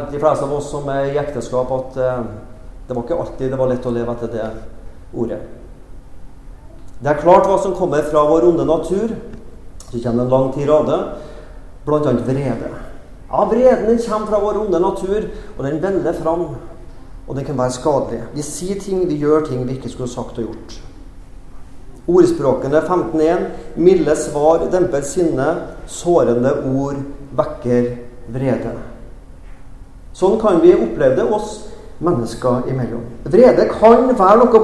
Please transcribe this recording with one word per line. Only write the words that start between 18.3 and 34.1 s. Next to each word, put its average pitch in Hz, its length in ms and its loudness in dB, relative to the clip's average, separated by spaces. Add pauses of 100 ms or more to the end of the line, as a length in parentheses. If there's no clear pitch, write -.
Vi 147 80 -6
sier 190 380 -6
ting, 185 280 -2
vi 147 120 -2
gjør 151 280 4
ting 127 180 -4
vi 131 100 -4
ikke 117 120 -10
skulle 123 200 -8
sagt - 300 -8
og 117 60 -4
gjort. - 360 -12 (1300)
Ordspråkene 147 720 4
femten 160 380 0
en: 180 240 4 (320)
«Milde 165 400 6
svar 151 560 2
demper 143 340 2
sinne, 147 400 0 (400)
sårende 135 680 2 (120)
ord 139 300 -2 (400)
vekker 123 540 0 (420)
vrede.» 120 400 -2 (1400)
Sånn 214 240 2
kan 202 220 4
vi 180 120 10
oppleve 143 460 2
det 233 100 2
oss - 220 -2 (500)
mennesker 123 680 0
imellom. 120 320 -2 (260)
Vrede 226 400 8
kan 240 380 6
være 208 320 6